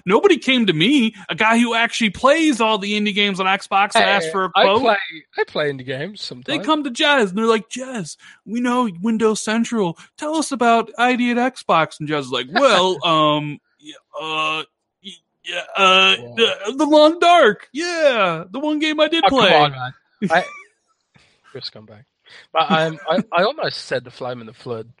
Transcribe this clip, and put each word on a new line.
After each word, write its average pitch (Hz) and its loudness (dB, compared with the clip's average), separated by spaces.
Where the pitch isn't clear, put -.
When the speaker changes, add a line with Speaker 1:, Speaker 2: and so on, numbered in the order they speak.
Speaker 1:
nobody 277 4
came 247 0
to 180 4
me, 220 2
a 165 -6
guy 220 2
who 233 2
actually 226 0
plays 294 2
all 220 2
the 208 -4
indie 208 -2
games 202 0
on 190 -2
Xbox, 196 0
and 202 4
Speaker 2:
Hey, 190 2
Speaker 1:
asked 165 -2
for 190 -2
a 175 -12
Speaker 2:
I 202 4
Speaker 1:
quote. 196 4
Speaker 2:
play, 214 2
I 427 -2
play 151 -4
indie 131 -12
games 143 -10
Speaker 1:
They - -12
Speaker 2:
sometimes. 180 -8
Speaker 1:
come 302 0
to 277 -6
Jez, 277 0
and 185 -6
they're 226 0
like, 226 0
"Jez, 247 -12
we 226 -8
know 247 -2
Windows 220 0
Central. 220 -2
Tell 302 -6
us 302 -4
about 233 0
I 247 2
D 240 0
at 240 -2
Xbox." 202 -2
And 147 -8
Jez 151 -2
is 127 -8
like, 127 -4
"Well, 185 2
<laughs> 170 -4
um, 151 0
yeah, 151 -20
uh, 156 -6
y-, 190 -18
yeah, 175 -8
uh, 190 4
Speaker 2:
Wow. - -16
Speaker 1:
the, 202 -2
the 302 2
Long 311 6
Dark. 339 4
Yeah, 254 0
the 226 -10
one 302 -2
game 311 -2
I 311 4
did 330 0
Speaker 2:
Oh, - 4
come 269 2
Speaker 1:
play." 190 6
Speaker 2:
on, 147 4
man. 131 -10
I, 165 2
<laughs> 190 0
you're 131 -14
a - -14
scumbag. 110 -20
But, 160 0
um, 160 0
I, 170 0
I 170 2
almost 247 -4
said 127 -6
the 120 -20
Flame 127 -12
in 113 -18
the 107 -20
Flood, 113 -12